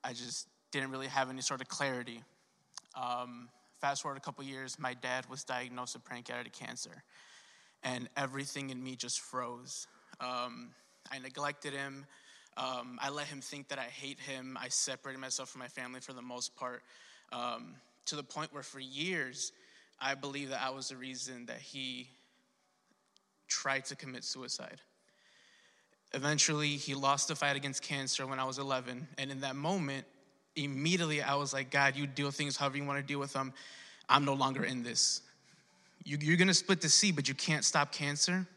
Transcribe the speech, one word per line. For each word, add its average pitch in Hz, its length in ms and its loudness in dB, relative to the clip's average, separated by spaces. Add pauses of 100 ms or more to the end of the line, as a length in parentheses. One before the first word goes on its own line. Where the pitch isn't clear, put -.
I 123 100 -4
just 120 340 -6 (240)
didn't 135 180 0
really 135 160 -4
have 131 240 2
any 131 120 -6
sort 131 200 0
of 127 60 -6
clarity. 123 560 -2 (720)
Um, 123 540 -4 (320)
fast 139 200 2
forward 139 160 -4
a 139 40 -10
couple 139 220 -8
years, 135 360 -6
my 127 160 -2
dad 127 340 -2
was 135 140 -8
diagnosed 123 500 -4
with 120 100 -12
pancreatic 120 500 -8
cancer, - 500 -10 (800)
and 123 340 -4
everything 139 540 -2
in 127 120 -8
me 131 120 -6
just 120 240 -4
froze. 123 680 -6 (340)
Um, 123 520 -4 (400)
I 135 80 -6
neglected 143 540 -4
him. 139 340 -6 (500)
Um, 123 420 -4
I 139 120 0
let 147 160 -4
him 139 140 -10
think 143 260 -10
that 139 100 -4
I 131 60 -4
hate 135 360 -8
him. 131 400 -8
I 127 100 -6
separated 131 500 -2
myself 131 300 -6
from 131 100 -14
my 123 80 -10
family 127 320 -8
for 131 140 -12
the 127 100 -10
most 123 320 -8
part, 123 260 -6 (500)
um, 120 440 -4 (300)
to 151 100 -2
the 143 80 -6
point - 280 -6
where 143 120 -8
for 135 160 -12
years, 135 720 -2 (500)
I 139 140 4
believed 139 360 -4
that 131 120 0
I 131 80 0
was 135 180 -6
the 135 80 -8
reason 127 480 -8
that 117 140 -8
he 127 500 -8 (1400)
tried 135 380 0
to - 100 -6
commit 131 280 -10
suicide. - 580 -6 (1300)
Eventually, 147 640 4
he 139 180 -2
lost 139 320 4
the 156 80 0
fight 139 220 4
against 139 240 -2
cancer 135 440 0
when 131 140 -2
I 131 60 2
was 131 120 -2
eleven, 131 480 -2 (120)
and 135 120 -2
in 135 120 -4
that 135 160 -2
moment, 143 480 0 (500)
immediately 151 680 4
I 139 140 4
was 143 160 2
like, 131 200 -2
"God, 139 260 8
you 143 100 2
deal 139 240 0
things 143 240 0
however 139 220 2
you 143 80 0
wanna 139 160 2
deal 143 180 -2
with 139 140 -2
them. 135 180 0 (560)
I'm 139 160 10
no 139 100 4
longer 135 300 4
in 127 180 0
this." - 400 4 (840)
You, 147 160 0
you're 160 160 8
gonna 185 160 8
split 180 260 6
the 160 80 2
sea, 185 240 8
but 147 160 2
you 135 60 2
can't 151 320 2
stop 147 260 6
cancer. 175 640 2